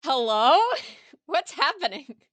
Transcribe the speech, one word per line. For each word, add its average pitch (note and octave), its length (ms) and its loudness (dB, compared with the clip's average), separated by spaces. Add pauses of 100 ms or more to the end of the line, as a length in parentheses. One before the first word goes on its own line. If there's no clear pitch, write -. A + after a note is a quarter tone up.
Hello? B3 540 2 (340)
<laughs> - 340 -20
What's F4 260 -4
happening? C#4 640 -4 (160)